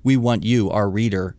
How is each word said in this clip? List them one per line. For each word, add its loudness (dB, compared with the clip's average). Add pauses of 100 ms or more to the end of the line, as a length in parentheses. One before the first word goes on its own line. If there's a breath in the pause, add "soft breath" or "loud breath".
"We 2
want 0
you, 2
our 0
reader, -2